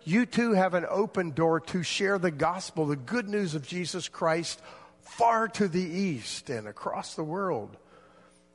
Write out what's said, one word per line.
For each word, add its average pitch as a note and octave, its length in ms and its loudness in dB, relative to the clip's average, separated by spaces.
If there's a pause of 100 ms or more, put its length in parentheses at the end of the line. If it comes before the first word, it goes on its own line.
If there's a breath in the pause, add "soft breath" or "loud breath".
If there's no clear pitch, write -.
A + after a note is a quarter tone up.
you G#3+ 240 4
too A#3 260 2
have F#3 220 6
an F3 140 0
open F#3+ 420 0
door D#3+ 300 2
to F3+ 220 -2
share G3 360 0
the F3 120 0
gospel, D#3+ 540 -2
the D3 120 0
good G3 320 -4
news G3+ 260 0
of D3 120 -6
Jesus F3 420 -6
Christ, E3 520 0 (400 loud breath)
far A3+ 480 2
to - 180 2
the F3+ 140 0
east E3+ 680 -2
and G#2+ 180 -6
across - 460 -6
the E3 100 -4
world. D3+ 540 -4 (760 soft breath)